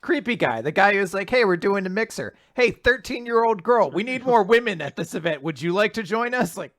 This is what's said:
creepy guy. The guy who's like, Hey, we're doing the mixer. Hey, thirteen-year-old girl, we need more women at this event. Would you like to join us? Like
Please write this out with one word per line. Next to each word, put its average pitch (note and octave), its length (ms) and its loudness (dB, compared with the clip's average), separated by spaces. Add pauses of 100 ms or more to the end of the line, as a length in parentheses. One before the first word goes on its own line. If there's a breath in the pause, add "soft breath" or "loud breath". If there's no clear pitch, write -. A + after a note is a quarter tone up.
creepy A#3+ 340 -2
guy. B2 260 -2
The C3 100 -4
guy G3+ 220 4
who's G3 200 0
like, G3 160 -6
Hey, B3 160 4
we're F3+ 120 2
doing G3 260 0
the F#3 60 -6
mixer. F#3 460 -6 (180 soft breath)
Hey, A#3+ 180 4
thirteen-year-old A#3 920 0
girl, G3+ 280 4
we E3 120 -2
need B3+ 220 -6
more A#3+ 180 4
women A3 380 2
at C#3 140 -8
this F3 200 -8
event. D#3 280 -4
Would D3 180 -6
you E3+ 120 -2
like G#3 200 0
to A3+ 100 -6
join A3+ 300 -2
us? A#3+ 240 -2
Like F3+ 220 -12